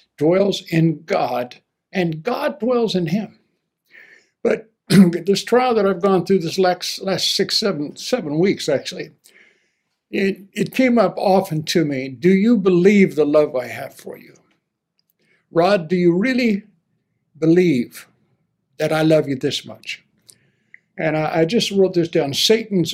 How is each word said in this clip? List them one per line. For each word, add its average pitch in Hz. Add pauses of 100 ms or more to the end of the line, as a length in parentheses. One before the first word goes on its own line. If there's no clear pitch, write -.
(180)
dwells 165
in 165
God, 127 (340)
and 165
God 254
dwells 233
in 180
him. 190 (1040)
But -
<clears throat> -
this 175
trial 247
that 208
I've 185
gone 190
through 190
this 165
last, 180
last 190
six, 196
seven, 160
seven 160
weeks, 165
actually, 92 (1000)
it, 202 (120)
it -
came 247
up 185
often 190
to 165
me, 135
"Do 131
you 208
believe 185
the 147
love 147
I 123
have 120
for -
you? - (1160)
Rod, 170
do 185
you 175
really 240 (760)
believe 160 (720)
that 156
I 156
love 156
you 139
this 135
much?" - (920)
And 156
I, 156
I 165
just 196
wrote 185
this 165
down. 139
Satan's 202